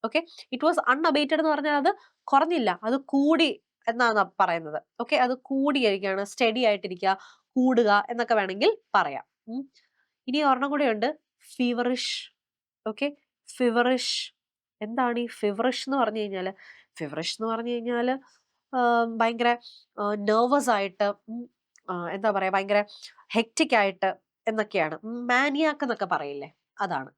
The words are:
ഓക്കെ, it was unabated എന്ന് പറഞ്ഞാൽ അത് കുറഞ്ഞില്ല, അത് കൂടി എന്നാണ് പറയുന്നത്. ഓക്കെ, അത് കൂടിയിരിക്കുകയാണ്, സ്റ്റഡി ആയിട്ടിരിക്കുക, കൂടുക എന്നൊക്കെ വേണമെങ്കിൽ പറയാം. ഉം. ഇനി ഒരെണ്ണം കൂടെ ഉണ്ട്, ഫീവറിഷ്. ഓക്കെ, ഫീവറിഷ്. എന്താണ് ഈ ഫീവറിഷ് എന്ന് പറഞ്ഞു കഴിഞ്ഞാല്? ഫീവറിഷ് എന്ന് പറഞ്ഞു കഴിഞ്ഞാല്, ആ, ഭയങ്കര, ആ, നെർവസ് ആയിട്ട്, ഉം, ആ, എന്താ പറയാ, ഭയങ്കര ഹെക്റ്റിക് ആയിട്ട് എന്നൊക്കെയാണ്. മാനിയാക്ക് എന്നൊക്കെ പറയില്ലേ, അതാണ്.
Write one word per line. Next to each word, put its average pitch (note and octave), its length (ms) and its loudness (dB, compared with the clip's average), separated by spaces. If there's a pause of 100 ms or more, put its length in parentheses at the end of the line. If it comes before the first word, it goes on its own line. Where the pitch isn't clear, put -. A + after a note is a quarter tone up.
ഓക്കെ, D4 220 -2 (280)
it B3+ 140 -6
was D#4+ 80 2 (160)
unabated D4+ 460 2
എന്ന് D#4 100 2
പറഞ്ഞാൽ D4 280 0
അത് D#4 180 2 (300)
കുറഞ്ഞില്ല, C#4 580 2
അത് A#3 140 0
കൂടി C#4+ 680 2 (260)
എന്നാണ് A3+ 360 2 (160)
പറയുന്നത്. E3 420 0 (180)
ഓക്കെ, C#4 160 0
അത് B3+ 220 2
കൂടിയിരിക്കുകയാണ്, G#3 880 0
സ്റ്റഡി A#3 400 0
ആയിട്ടിരിക്കുക, F#3+ 540 0 (380)
കൂടുക A#3 540 4
എന്നൊക്കെ A#3 240 0
വേണമെങ്കിൽ G#3 420 2 (180)
പറയാം. D3+ 300 0 (240)
ഉം. C4+ 220 -10 (580)
ഇനി C#4+ 140 0
ഒരെണ്ണം C4+ 280 2
കൂടെ D4 140 0
ഉണ്ട്, A#3 340 0 (360)
ഫീവറിഷ്. B3 760 -2 (560)
ഓക്കെ, C#4 280 -6 (400)
ഫീവറിഷ്. B3 800 0 (480)
എന്താണ് A#3 360 -2
ഈ A#3+ 80 -4
ഫീവറിഷ് A3+ 600 -2
എന്ന് C#4 100 0
പറഞ്ഞു A3 220 0
കഴിഞ്ഞാല്? F#3+ 320 -6 (460)
ഫീവറിഷ് D#3 440 -8
എന്ന് A3+ 100 -4
പറഞ്ഞു A#3 180 -6
കഴിഞ്ഞാല്, A#3+ 480 -2 (580)
ആ, A#3+ 280 2 (120)
ഭയങ്കര, A#3 420 0 (400)
ആ, G#3 160 -2
നെർവസ് A#3 560 2
ആയിട്ട്, G3 340 0
ഉം, A3+ 460 -6 (400)
ആ, F3 200 -6
എന്താ G3 200 -2
പറയാ, F#3+ 200 0
ഭയങ്കര G3 340 2 (480)
ഹെക്റ്റിക് A#3 440 0
ആയിട്ട് G3 380 0 (340)
എന്നൊക്കെയാണ്. G3+ 560 -2
മാനിയാക്ക് C4+ 800 0
എന്നൊക്കെ G3+ 280 -4
പറയില്ലേ, C#3+ 420 -6 (260)
അതാണ്. D#3+ 380 -6